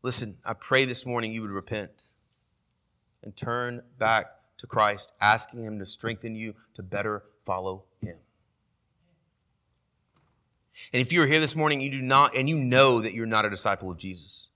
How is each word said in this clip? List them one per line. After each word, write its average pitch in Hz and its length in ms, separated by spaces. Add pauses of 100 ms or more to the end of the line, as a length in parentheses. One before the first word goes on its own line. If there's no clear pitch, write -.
listen, 120 420
I - 100
pray 131 300
this 123 220
morning 120 260
you 113 120
would 104 60
repent 98 540 (1160)
and 107 120
turn 120 500 (140)
back 110 280 (320)
to - 100
Christ, 104 540
asking 110 420
him 107 160
to 95 60
strengthen 113 500
you 110 200 (180)
to 104 100
better 104 400 (220)
follow 95 400 (160)
him. 85 160 (2750)
And 127 100
if 127 120
you're 165 140
here 156 120
this 151 160
morning, 151 240
you 135 100
do 135 120
not, 135 340
and 131 140
you 160 80
know 127 420
that 110 140
you're 113 120
not 110 200
a 104 40
disciple 95 400
of 85 80
Jesus 90 580